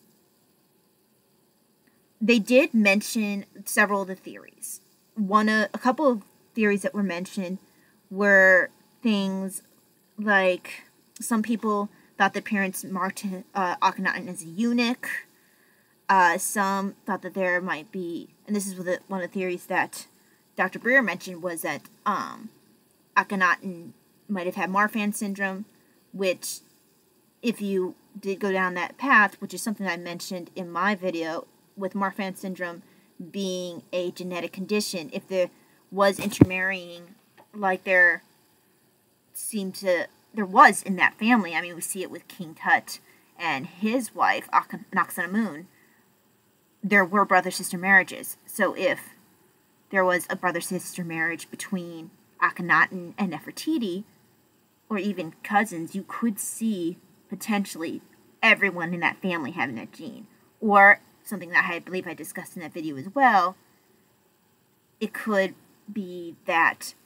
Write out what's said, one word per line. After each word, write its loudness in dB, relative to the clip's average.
they 6
did 4
mention 2
several 2
of -8
the -8
theories. -18
One, 2
uh, 2
a -6
couple 2
of 2
theories 2
that -2
were -2
mentioned -4
were 8
things 0
like 2
some 0
people -2
thought 2
the -6
parents -2
marked, -6
uh, 0
Akhenaten -2
as -10
a -14
eunuch. 0
Uh, 6
some -2
thought -4
that -10
there 0
might -6
be, -8
and -2
this -2
is -10
one -10
of -6
the, -2
one -6
of -8
the -6
theories -4
that -4
Doctor -2
Breer 4
mentioned, -8
was -6
that, -6
um, -6
Akhenaten 0
might -4
have -4
had -2
Marfan 0
syndrome, -6
which, -4
if -2
you -2
did -6
go -2
down 0
that -6
path, 4
which -12
is -10
something -4
I -2
mentioned -10
in -8
my 0
video, -4
with -6
Marfan -4
syndrome -10
being -6
a -2
genetic -8
condition, -4
if -8
there 0
was 2
intermarrying, -2
like -2
there 4
seemed -6
to, 0
there -2
was 6
in -4
that 2
family. 2
I -2
mean, -8
we -10
see -6
it -8
with -16
King -14
Tut 0
and -4
his -2
wife, 0
Akhen-, -2
Nakhenamun. -4
There 6
were 2
brother-sister 2
marriages. 2
So 0
if 0
there 2
was 2
a -4
brother-sister -4
marriage -4
between -10
Akhenaten 0
and -2
Nefertiti, -4
or -2
even -4
cousins, 0
you -6
could -4
see -4
potentially -4
everyone 2
in -4
that -2
family -4
having -4
that -12
gene. -16
Or 8
something -12
that 2
I -4
believe -6
I -8
discussed -12
in -12
that -12
video -8
as -10
well, 4
it -6
could 0
be -10
that 0